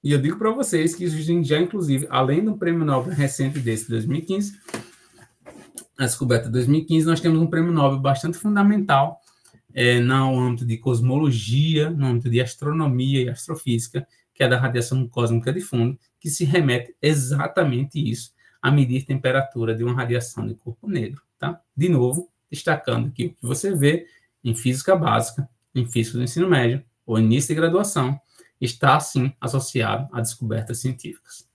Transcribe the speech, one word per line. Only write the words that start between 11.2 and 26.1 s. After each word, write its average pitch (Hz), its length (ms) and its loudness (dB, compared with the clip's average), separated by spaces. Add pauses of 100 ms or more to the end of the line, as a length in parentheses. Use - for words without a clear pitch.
no 139 180 0
âmbito 123 220 0
de 117 100 4
astronomia 135 840 0
e 123 60 -2
astrofísica, 120 760 -4 (260)
que - 80 -2
é 131 60 4
da 123 100 4
radiação 123 480 0
cósmica 117 460 0
de 175 80 -2
fundo, 127 400 -2 (180)
que 160 120 -8
se 156 160 -2
remete 135 560 2
exatamente 139 1000 0
isso, 117 320 -4 (300)
a 131 100 2
medir 131 340 2
temperatura 127 720 0
de 113 80 -4
uma 123 100 0
radiação 117 540 -2
de 110 80 -8
corpo - 320 -14
negro, 139 340 -4 (160)
tá? 165 240 -8 (140)
De 165 140 2
novo, 139 400 2 (200)
destacando 127 640 -2
que - 140 -6
o - 60 -4
que - 100 -20
você 139 340 -4
vê 151 320 2 (340)
em 117 140 -2
física 131 400 2
básica, 139 520 0 (280)
em 123 100 0
física 117 320 -2